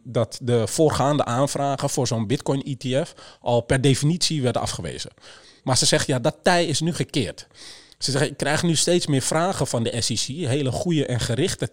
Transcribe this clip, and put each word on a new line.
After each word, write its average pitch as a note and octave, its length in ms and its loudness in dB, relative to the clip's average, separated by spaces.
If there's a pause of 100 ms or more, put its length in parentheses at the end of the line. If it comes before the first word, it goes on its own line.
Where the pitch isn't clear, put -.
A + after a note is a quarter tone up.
dat A#2 380 -2
de A#2+ 260 2
voorgaande D3 580 2
aanvragen C#3 640 0
voor B2+ 180 0
zo'n A2+ 200 0
Bitcoin C3+ 380 0
E C#3 100 -6
T C3 320 -2
F - 60 -18 (280)
al A#2+ 200 2
per B2 200 0
definitie C#3+ 600 2
werden A#2+ 200 0
afgewezen. - 500 -8 (520)
Maar C3 140 0
ze - 80 2
zegt, D3+ 220 2
ja, C3 120 0
dat - 220 0
tij F3 240 4
is - 140 -2
nu E3 140 -2
gekeerd. - 540 -4 (500)
Ze - 140 -4
zegt, C3+ 140 0
"Ik C#3 120 -6
krijg D3+ 260 0
nu E3+ 120 2
steeds E3+ 320 2
meer C3+ 140 2
vragen E3+ 460 0
van A#2 160 -2
de A#2+ 180 -2
S - 80 -2
E B2+ 40 -2
C, C#3 340 -4
hele C3 240 0
goede D#3 340 0
en A#2+ 140 -2
gerichte B2 540 -2